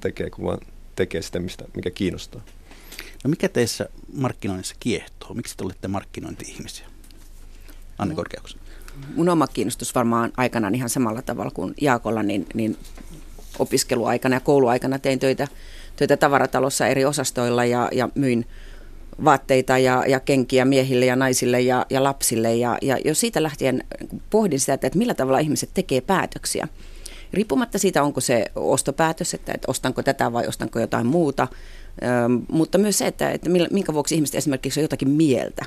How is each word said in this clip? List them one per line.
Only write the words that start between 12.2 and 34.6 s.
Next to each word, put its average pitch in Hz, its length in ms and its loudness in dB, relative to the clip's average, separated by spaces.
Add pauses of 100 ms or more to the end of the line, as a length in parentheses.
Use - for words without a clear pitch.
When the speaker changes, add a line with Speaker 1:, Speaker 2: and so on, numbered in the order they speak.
Speaker 3:
niin, 101 320 -2
niin 110 220 -2 (800)
opiskeluaikana 123 800 2
ja 127 40 -2
kouluaikana 131 580 4
tein 135 200 0
töitä, 135 300 0 (480)
töitä 143 200 4
tavaratalossa 135 680 4
eri 135 180 4
osastoilla 123 600 0
ja, 120 280 2
ja 123 220 0
myin 123 320 2 (800)
vaatteita 135 540 6
ja, 127 300 4
ja 131 120 4
kenkiä 127 440 4
miehille 131 420 4
ja 127 100 4
naisille 127 440 4
ja, 127 300 2
ja 131 120 2
lapsille. 117 520 2
Ja, 117 280 0
ja 131 220 2
jo 151 100 2
siitä 226 280 0
lähtien 135 420 0 (460)
pohdin 196 300 2
sitä, 139 140 0
että, 131 120 0
että 151 120 0
millä 233 160 2
tavalla 131 240 2
ihmiset 143 360 0
tekee 135 260 0
päätöksiä. - 680 -2 (640)
Riippumatta 226 460 0
siitä, 170 240 4
onko 143 180 0
se 117 340 2
ostopäätös, 143 800 0
että, - 180 -8
että - 180 -4
ostanko 127 320 -2
tätä 123 300 0
vai 120 140 0
ostanko - 340 -4
jotain 117 260 0
muuta, 139 420 2 (760)
Öm, 120 240 2
mutta 160 300 2
myös 202 200 2
se, 254 80 0
että, 147 240 0
että - 200 -2
millä, 175 200 4
minkä 180 240 0
vuoksi 147 200 0
ihmiset 151 200 2
esimerkiksi 139 460 0